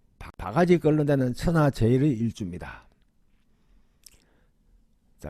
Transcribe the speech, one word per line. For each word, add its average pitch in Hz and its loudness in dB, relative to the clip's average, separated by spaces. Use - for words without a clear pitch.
바-, - -18
바가지 170 2
끓는 151 2
데는 131 0
천하제일의 143 2
일주입니다. 101 -8
자, 76 -14